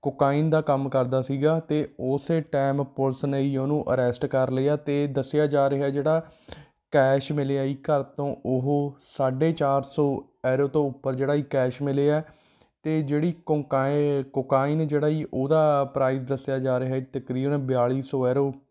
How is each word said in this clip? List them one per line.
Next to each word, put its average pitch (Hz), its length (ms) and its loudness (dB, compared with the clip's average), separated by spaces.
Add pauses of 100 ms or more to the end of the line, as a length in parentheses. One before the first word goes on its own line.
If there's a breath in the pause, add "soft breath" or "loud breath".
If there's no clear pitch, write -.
ਕੋਕਾਈਨ 143 480 0
ਦਾ 156 120 2
ਕੰਮ 139 280 0
ਕਰਦਾ 131 320 0
ਸੀਗਾ। 143 380 0
ਤੇ 151 280 -2 (120)
ਉਸੇ 139 420 -2
ਟਾਈਮ 139 420 -2
ਪੁਲਿਸ 135 420 -4
ਨੇ 139 140 -2
ਹੀ 135 180 0
ਉਹਨੂੰ 139 360 0
ਅਰੈਸਟ 123 320 0
ਕਰ 131 260 0
ਲਿਆ। 135 240 0
ਤੇ 143 320 -2
ਦੱਸਿਆ 139 400 0
ਜਾ 139 220 2
ਰਿਹਾ 139 200 0
ਜਿਹੜਾ 147 320 0 (720 loud breath)
ਕੈਸ਼ 139 400 4
ਮਿਲਿਆ 139 340 0
ਜੀ 139 100 -2
ਘਰ 139 280 0
ਤੋਂ 139 320 -6 (100)
ਉਹ 139 560 0
ਸਾਢੇ 131 500 0
ਚਾਰ 139 300 2
ਸੌ 143 420 -2 (280)
ਯੂਰੋ 139 160 2
ਤੋਂ 143 220 0
ਉੱਪਰ 131 260 -6
ਜਿਹੜਾ 135 180 0
ਇਹ 147 100 0
ਕੈਸ਼ 127 380 -2
ਮਿਲਿਆ। 143 420 2 (600 soft breath)
ਤੇ 156 180 0
ਜਿਹੜੀ 151 320 0 (120)
ਕੋਕਾਈ-, 143 760 0 (100)
ਕੋਕਾਈਨ 135 540 0
ਜਿਹੜਾ 147 220 0
ਜੀ 156 240 -2
ਉਹਦਾ 147 500 2
ਪ੍ਰਾਈਸ 135 400 0
ਦੱਸਿਆ 135 360 -4
ਜਾ 131 200 0
ਰਿਹਾ 127 160 -2
ਹੈ 131 180 -4
ਤਕਰੀਬਨ 135 440 -2
ਬਿਆਲੀ 131 440 0
ਸੌ 131 260 -2
ਯੂਰੋ 139 260 0 (180)